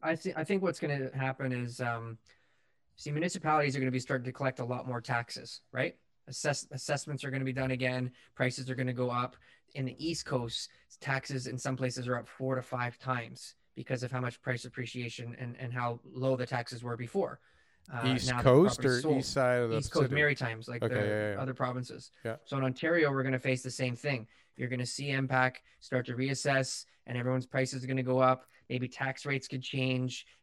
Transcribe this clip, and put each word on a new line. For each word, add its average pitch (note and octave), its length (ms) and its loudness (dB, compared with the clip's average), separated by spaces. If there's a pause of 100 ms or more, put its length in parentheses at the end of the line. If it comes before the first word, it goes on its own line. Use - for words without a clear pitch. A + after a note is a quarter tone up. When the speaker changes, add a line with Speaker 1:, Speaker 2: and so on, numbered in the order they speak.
Speaker 1:
I D#3+ 140 2
see. F#3 200 -4
I D#3+ 80 -2
think G3 180 2
what's F3 180 0
gonna C#3 340 -2
happen C3 380 0
is, B2 280 -4
um, A#2 380 -4 (760)
see, - 140 -10
municipalities D#3 640 2
are C#3+ 40 -2
gonna C3 120 2
be B2+ 100 0
starting B2+ 240 -2
to B2+ 80 -6
collect C3 280 -2
a B2+ 40 -4
lot B2 220 -4
more A#2+ 140 -4
taxes, - 600 -4 (100)
right? - 240 -2 (320)
Assess-, C#3+ 440 -2
assessments C#3+ 520 -4
are C3+ 60 -6
gonna C3+ 140 -2
be C3 80 0
done C3 180 0
again. B2+ 420 0 (220)
Prices B2+ 360 0
are B2+ 40 -2
gonna B2+ 180 0
go B2 180 0
up. B2 260 -2 (380)
In C3+ 120 -2
the B2+ 180 -6
East E3 220 -2
Coast, A#2+ 420 -2 (320)
taxes C3+ 460 -2
in B2 100 -6
some C3 200 -2
places B2 300 -2
are B2 120 0
up A2+ 100 -8
four C3 280 -2
to B2+ 60 -2
five B2 360 -4
times B2 560 -6 (200)
because B2+ 280 -4
of B2+ 100 -6
how B2+ 80 -2
much B2+ 220 -4
price B2+ 240 -2
appreciation A#2+ 720 -8
and, B2 200 -8
and A#2+ 140 -8
how A#2+ 320 -2
low C3 320 0
the B2 80 -2
taxes A#2+ 400 -4
were A#2+ 120 -4
before. B2+ 440 -2 (520)
Uh, B2+ 220 0
Speaker 2:
East B2 140 0
Speaker 1:
now B2 80 4
that B2 80 4
Speaker 2:
Coast C#3+ 360 10
Speaker 1:
property's B2 180 6
Speaker 2:
or - 20 2
Speaker 1:
sold. D3 180 4
Speaker 2:
east C3 140 -2
side B2 300 4
of A#2 80 2
the A2+ 80 2
Speaker 1:
East - 120 -2
Coast, C#3+ 140 4
Speaker 2:
city? C3 100 2
Speaker 1:
Maritimes, C3 540 0
like A#2+ 160 -4
Speaker 2:
Okay, A2+ 100 2
Speaker 1:
the G#2 60 2
Speaker 2:
yeah, G#2 320 2
yeah. G2 80 -4
Speaker 1:
other C3 140 -4
provinces. B2 580 -4 (120)
Speaker 2:
Yeah. A2+ 200 -4
Speaker 1:
So C#3 140 -4
in C3+ 60 2
Ontario, D#3 460 4
we're C3+ 140 2
gonna C3 140 2
face C3 240 0
the B2+ 80 -6
same B2 260 -2
thing. B2+ 320 -4 (280)
You're B2+ 120 -4
gonna B2 180 -2
see C#3+ 240 -6
M C3+ 160 2
pac B2+ 360 2 (180)
start B2+ 260 0
to B2 80 -4
reassess, C3+ 680 0 (220)
and B2 100 -6
everyone's B2+ 300 0
prices C3 360 0
are B2+ 40 -6
gonna C3 160 0
go B2+ 180 4
up. C3 240 6 (240)
Maybe B2+ 200 0
tax C3+ 380 -6
rates C#3 220 -2
could B2+ 140 -6
change, B2+ 640 0 (160)